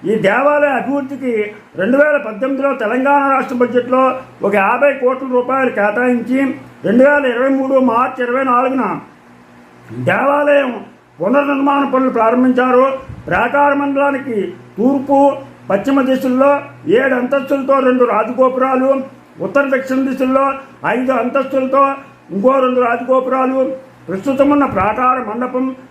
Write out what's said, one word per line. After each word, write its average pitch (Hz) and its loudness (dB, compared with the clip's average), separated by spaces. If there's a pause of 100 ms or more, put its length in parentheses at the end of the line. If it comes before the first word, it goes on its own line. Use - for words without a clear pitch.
ఈ 208 0
దేవాలయ 269 2
అభివృద్ధికి 262 -4 (460)
రెండు 233 0
వేల 294 2
పద్దెనిమిదిలో 262 -4
తెలంగాణ 262 0 (100)
రాష్ట్ర 254 -2
బడ్జెట్లో 247 0 (420)
ఒక 202 0
యాభై 247 2
కోట్ల 262 -2
రూపాయలు 254 0
కేటాయించి, 240 0 (460)
రెండు 233 4
వేల 285 4
ఇరవై 247 0
మూడు 269 0
మార్చి 254 0
ఇరవై 247 -2
నాలుగున 254 0 (1080)
దేవాలయం 277 2 (500)
పునర్నిర్మాణ 277 0 (100)
పనులు 262 2
ప్రారంభించారు. 247 2 (420)
ప్రాకార 269 2
మండలానికి 277 -2 (400)
తూర్పు, 277 2 (500)
పశ్చిమ 262 0
దిశల్లో 262 2 (360)
ఏడు 254 2
అంతస్తులతో 269 0
రెండు 254 2
రాజగోపురాలు, 254 0 (500)
ఉత్తర 277 0 (100)
దక్షిణ 262 -2 (100)
దిశల్లో 262 0 (420)
ఐదు 254 0
అంతస్తులతో 262 0 (480)
ఇంకో 202 2
రెండు 254 2
రాజగోపురాలు, 254 0 (360)
ప్రస్తుతం 262 0
ఉన్న 285 4
ప్రాకార 220 0 (120)
మండపం 254 -4 (160)